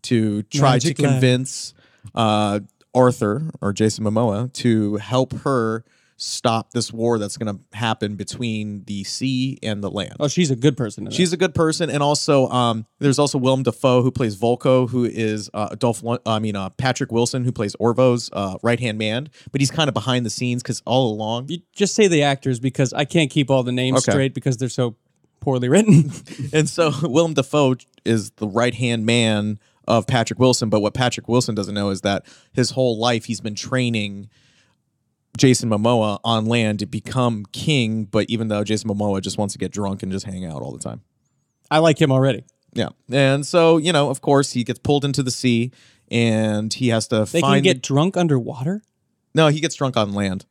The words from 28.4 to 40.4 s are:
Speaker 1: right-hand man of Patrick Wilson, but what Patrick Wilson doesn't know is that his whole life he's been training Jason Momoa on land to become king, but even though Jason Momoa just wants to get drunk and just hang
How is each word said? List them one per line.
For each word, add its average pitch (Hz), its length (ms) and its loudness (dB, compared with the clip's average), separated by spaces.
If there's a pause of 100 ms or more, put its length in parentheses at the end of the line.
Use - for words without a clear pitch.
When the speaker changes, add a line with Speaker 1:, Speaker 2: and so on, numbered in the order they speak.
Speaker 1:
right-hand 117 600 -2
man 107 520 2 (300)
of 113 180 2
Patrick 113 320 0
Wilson, 123 300 4
but 104 120 2
what 104 140 -2
Patrick 123 340 -2
Wilson 117 260 2
doesn't 101 200 -4
know 101 160 -2
is 95 100 -4
that 98 240 -2 (280)
his 123 180 0
whole 123 280 0
life 117 280 0
he's 104 140 -6
been 107 140 -10
training 104 720 -4 (1080)
Jason 123 320 4
Momoa 107 560 2
on 110 220 0
land 110 340 0
to 104 60 -6
become 117 640 -4
king, 110 520 -2
but 104 240 -2
even 113 200 -2
though 104 160 -2
Jason 107 260 -2
Momoa 101 300 -2
just 92 180 -8
wants 101 140 -4
to - 60 -14
get 92 120 -6
drunk 98 320 -6
and 95 80 -6
just 95 140 -6
hang 92 200 -10